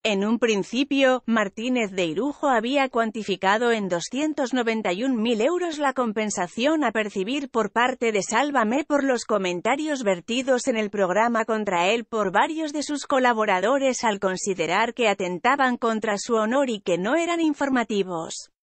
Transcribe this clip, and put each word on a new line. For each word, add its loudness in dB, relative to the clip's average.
En 2
un 2
principio, 2
Martínez -2
de -2
Irujo -2
había 0
cuantificado 0
en 0
doscientos -2
noventa 0
y -2
un 0
mil 0
euros 0
la 0
compensación -2
a 2
percibir -4
por -2
parte 0
de 0
Sálvame 0
por 0
los 0
comentarios -2
vertidos 0
en 0
el -2
programa 2
contra 0
él 2
por -2
varios 0
de -4
sus -6
colaboradores 2
al 0
considerar 0
que 0
atentaban 0
contra -2
su -2
honor 2
y -4
que 0
no 0
eran 0
informativos. -2